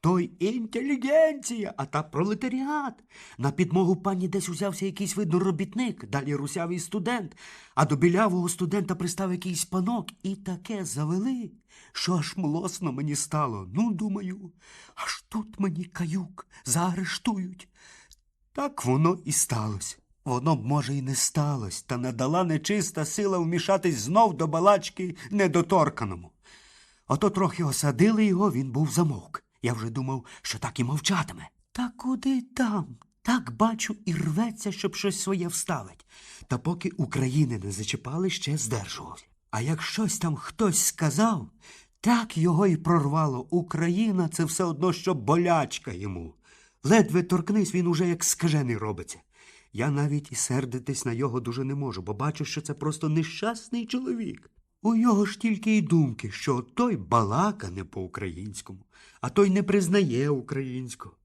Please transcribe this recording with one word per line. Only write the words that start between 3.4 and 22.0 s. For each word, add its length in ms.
підмогу 440
пані 320
десь 220
узявся 360
якийсь, 300
видно, 240
робітник, 720
далі 260
русявий 440
студент, 580
а 100
до 100
білявого 540
студента 460
пристав 360
якийсь 340
панок. 420
І 120
таке 500
завели, 680
що 200
аж 240
млосно 540
мені 240
стало. 580
Ну, 200
думаю, 580
аж 340
тут 300
мені 260
каюк, 600
заарештують. 1000
Так 320
воно 400
і 60
сталося. 680
Воно 300
б, 100
може, 300
і 60
не 140
сталося, 720
та 100
надала 460